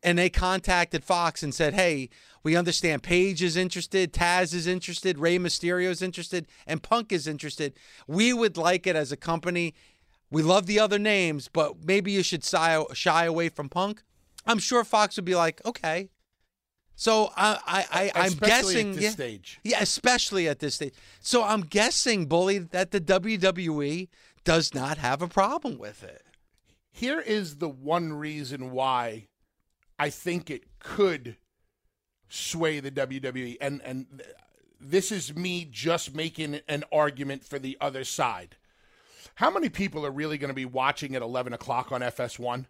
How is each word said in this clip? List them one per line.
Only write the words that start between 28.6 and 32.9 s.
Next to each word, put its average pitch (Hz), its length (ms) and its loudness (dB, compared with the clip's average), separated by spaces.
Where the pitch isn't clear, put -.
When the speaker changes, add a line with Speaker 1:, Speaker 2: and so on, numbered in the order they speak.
Speaker 2:
why 123 560 -2
I 147 120 0
think 175 400 -6
it 127 140 -10
could 147 560 0
sway 160 520 -2
the 139 100 -8